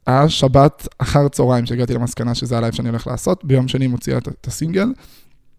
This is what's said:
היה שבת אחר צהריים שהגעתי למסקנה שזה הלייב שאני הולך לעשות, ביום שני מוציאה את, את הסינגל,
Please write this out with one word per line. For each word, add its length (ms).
היה 240
שבת 580
אחר 300
צהריים 380
שהגעתי 280
למסקנה 420
שזה 220
הלייב 160
שאני 160
הולך 180
לעשות, 380
ביום 220
שני 200
מוציאה 300
את, 100
את 200
הסינגל, 400